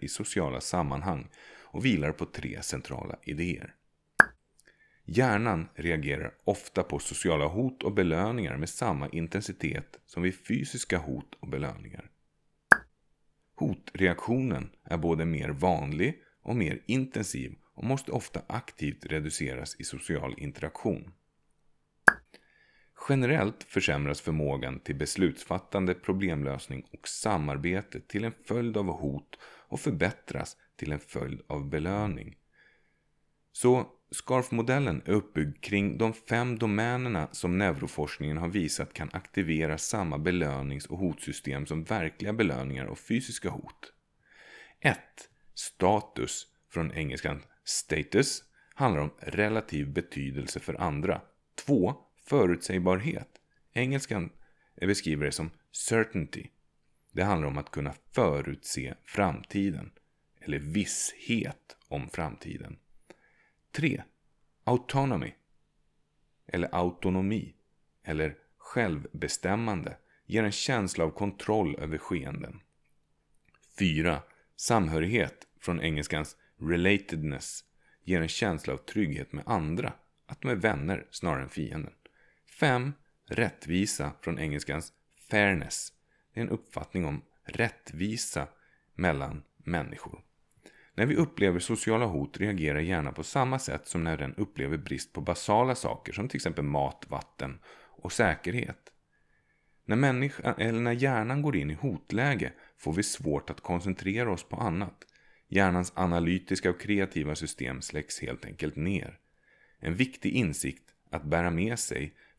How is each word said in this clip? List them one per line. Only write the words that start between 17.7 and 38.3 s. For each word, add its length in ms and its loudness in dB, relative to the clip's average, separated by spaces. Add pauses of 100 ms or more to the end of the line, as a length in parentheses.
och 100 -10
måste 280 -2
ofta 360 -4
aktivt 580 -6
reduceras 760 -4
i 40 -10
social 540 -4
interaktion. 760 -4 (2000)
Generellt 540 4
försämras 580 0
förmågan 580 -2
till 160 -6
beslutsfattande, 960 0
problemlösning 1000 -2
och 160 -16
samarbete 920 -2
till 240 -4
en 100 -4 (120)
följd 320 0
av 80 2
hot 580 -4
och 360 -10
förbättras 800 -4 (180)
till 160 -6
en 80 -2
följd 480 -8
av 220 -4
belöning. 680 -2 (1120)
Så 360 4 (240)
scarf-modellen 960 2
är 60 0
uppbyggd 520 0
kring 340 2
de 160 2
fem 440 -2
domänerna 760 0
som 260 0
neuroforskningen 800 0